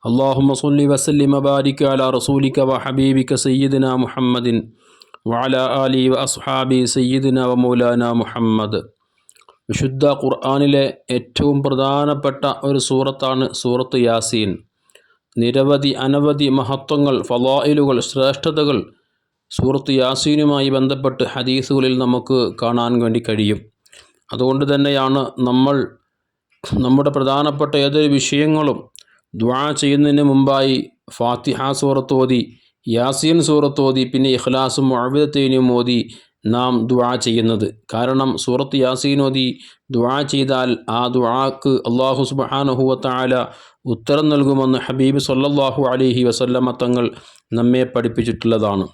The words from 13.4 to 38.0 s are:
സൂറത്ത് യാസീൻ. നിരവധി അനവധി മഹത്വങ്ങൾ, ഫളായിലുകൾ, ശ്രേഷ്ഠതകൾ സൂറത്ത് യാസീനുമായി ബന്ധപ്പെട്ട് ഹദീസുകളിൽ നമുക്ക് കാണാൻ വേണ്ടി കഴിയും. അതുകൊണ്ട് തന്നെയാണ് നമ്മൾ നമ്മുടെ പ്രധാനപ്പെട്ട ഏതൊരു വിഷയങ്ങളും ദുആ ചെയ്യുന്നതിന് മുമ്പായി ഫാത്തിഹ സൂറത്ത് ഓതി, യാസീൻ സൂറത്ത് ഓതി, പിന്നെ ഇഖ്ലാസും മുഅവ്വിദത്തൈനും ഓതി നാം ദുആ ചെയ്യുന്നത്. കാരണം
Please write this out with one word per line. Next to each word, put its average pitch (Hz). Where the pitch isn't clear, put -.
സൂറത്ത് 127
യാസീൻ. 113
നിരവധി 135
അനവധി 143
മഹത്വങ്ങൾ, 135
ഫളായിലുകൾ, 135
ശ്രേഷ്ഠതകൾ 139
സൂറത്ത് 139
യാസീനുമായി 139
ബന്ധപ്പെട്ട് 135
ഹദീസുകളിൽ 131
നമുക്ക് 127
കാണാൻ 120
വേണ്ടി 117
കഴിയും. 107
അതുകൊണ്ട് 135
തന്നെയാണ് 139
നമ്മൾ 127
നമ്മുടെ 135
പ്രധാനപ്പെട്ട 143
ഏതൊരു 143
വിഷയങ്ങളും 147
ദുആ 123
ചെയ്യുന്നതിന് 143
മുമ്പായി 135
ഫാത്തിഹ 120
സൂറത്ത് 139
ഓതി, 127
യാസീൻ 135
സൂറത്ത് 143
ഓതി, 135
പിന്നെ 131
ഇഖ്ലാസും 131
മുഅവ്വിദത്തൈനും 131
ഓതി 120
നാം 123
ദുആ 123
ചെയ്യുന്നത്. 113
കാരണം 131